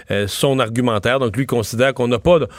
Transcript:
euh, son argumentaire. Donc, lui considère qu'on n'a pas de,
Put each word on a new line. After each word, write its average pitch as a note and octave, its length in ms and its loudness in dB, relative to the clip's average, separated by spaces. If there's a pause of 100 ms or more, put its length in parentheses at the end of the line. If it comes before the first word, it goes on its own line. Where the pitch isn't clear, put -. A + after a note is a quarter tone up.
(100)
euh, G2+ 160 -2
son C3+ 320 0
argumentaire. A#2+ 600 0
Donc, A#2+ 160 0
lui B2+ 120 -2
considère A#2+ 480 0
qu'on A#2+ 140 -2
n'a B2 100 0
pas E3 220 4
de, A#2 60 -2 (120)